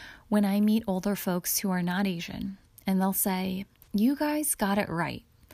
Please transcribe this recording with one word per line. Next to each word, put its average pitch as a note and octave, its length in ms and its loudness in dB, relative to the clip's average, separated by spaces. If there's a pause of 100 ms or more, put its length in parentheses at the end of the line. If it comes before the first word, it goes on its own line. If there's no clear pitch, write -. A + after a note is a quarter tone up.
(300)
when G#3 160 4
I G3+ 160 2
meet G#3+ 240 4
older F#3+ 300 0
folks F3+ 420 -2
who G3 140 0
are F3+ 100 0
not F3+ 240 0
Asian, F#3+ 540 -6 (260)
and F#3+ 160 4
they'll F#3+ 100 2
say, F#3+ 540 -2 (260)
"You A#3 240 4
guys D4+ 380 -2
got G3+ 240 0
it G#3 100 0
right," D#3+ 360 -4 (300)